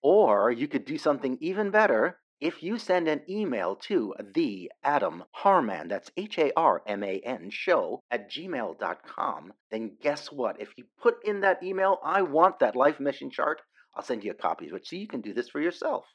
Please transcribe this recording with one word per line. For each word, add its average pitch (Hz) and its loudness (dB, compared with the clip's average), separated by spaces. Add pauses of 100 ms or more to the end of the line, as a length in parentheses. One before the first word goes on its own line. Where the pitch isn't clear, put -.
or 123 6
you 123 -2
could 143 -4
do 147 -6
something 131 0
even 196 -2
better. 180 4 (200)
If 165 -4
you 202 -4
send 180 0
an 151 -2
email 131 -2 (100)
to 113 0 (220)
the 135 -2 (120)
Adam 139 0
Harman, 110 2
that's 95 -8
H 208 -8
A 151 4
R 151 4
M 101 -2
A 98 -4
N 104 -8
show 147 0
at 107 -6
gmail 135 -8
dot 82 -6
com, 82 -8 (180)
then 110 -8
guess 147 -4
what? 120 -4
If - -14
you 123 -20 (140)
put 226 0
in 208 -2
that 185 2
email, 190 0
"I 185 2
want 170 4
that 117 4
life 143 4
mission 139 -6
chart," - -4 (320)
I'll - -10
send 113 -4
you 101 -6
a 87 -8
copy - -4
of 82 -12
it 92 -12
so 170 -12
you 208 -10
can 220 -8
do - -10
this - -4
for - -8
yourself. 175 -4